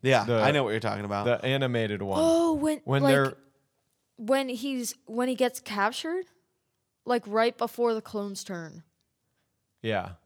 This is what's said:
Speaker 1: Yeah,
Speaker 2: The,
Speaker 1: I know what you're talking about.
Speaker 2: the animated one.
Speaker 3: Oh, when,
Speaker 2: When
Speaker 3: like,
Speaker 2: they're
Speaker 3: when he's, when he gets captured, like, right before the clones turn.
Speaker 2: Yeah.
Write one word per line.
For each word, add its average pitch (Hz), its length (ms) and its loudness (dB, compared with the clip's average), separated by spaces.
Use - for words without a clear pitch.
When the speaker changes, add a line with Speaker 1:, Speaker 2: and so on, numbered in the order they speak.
Speaker 1:
Yeah, 127 240 4
Speaker 2:
The, 117 160 2
Speaker 1:
I 107 120 6
know 147 120 2
what 107 60 -2
you're 110 100 0
talking 104 240 -2
about. 101 220 -2
Speaker 2:
the 120 180 0
animated 123 560 0
one. 98 220 0
Speaker 3:
Oh, 330 320 4
when, 302 300 -2
Speaker 2:
When 139 180 2
Speaker 3:
like, 277 100 6
Speaker 2:
they're 135 220 4
Speaker 3:
when 262 320 0
he's, 247 460 -6
when 240 240 -4
he 262 60 0
gets 247 260 -2
captured, 240 640 -2
like, 240 220 0
right 220 320 2
before 233 340 0
the 220 100 -2
clones 202 420 -8
turn. 165 380 -12
Speaker 2:
Yeah. 98 280 -2